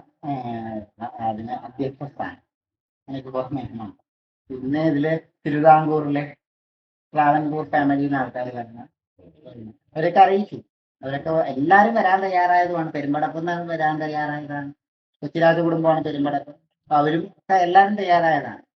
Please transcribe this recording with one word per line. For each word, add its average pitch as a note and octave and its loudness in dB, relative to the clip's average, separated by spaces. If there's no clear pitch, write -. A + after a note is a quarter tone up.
ഏഹ്, A#2 -8
അതിന് A2+ -6
അധ്യക്ഷ C3 -8
സ്ഥാനം. G2 -12
എനിക്ക് C3 -12
കുറച്ച് C3 -6
നിയമമാണ്. A2 -12
പിന്നെ C3 -4
ഇതില് D3+ 0
തിരുവിതാംകൂറിലെ D3+ 4
ട്രാവൻകൂർ D3+ 2
ഫാമിലിയിൽ C#3+ 2
നിന്ന് C#3 -2
ആൾക്കാർ B2 -6
വരണം. A#2 -14
അവരൊക്കെ E3+ 2
അറിയിച്ചു. G3 4
അവരൊക്കെ C#3 -6
എല്ലാരും F#3+ 6
വരാൻ F#3+ 4
തയ്യാറായതുമാണ്. F3 2
പെരുമ്പടപ്പ് D3 -2
നിന്ന് F3 -4
വരാൻ D#3 0
തയ്യാറായതാണ്. D3 -6
കൊച്ചിരാജ E3 4
കുടുംബമാണ് D#3+ 2
പെരുമ്പടപ്പ്. C#3+ -4
അപ്പൊ - -2
അവരും D3+ 2
ഒക്കെ - -2
എല്ലാരും G3 6
തയ്യാറായതാണ്. E3 0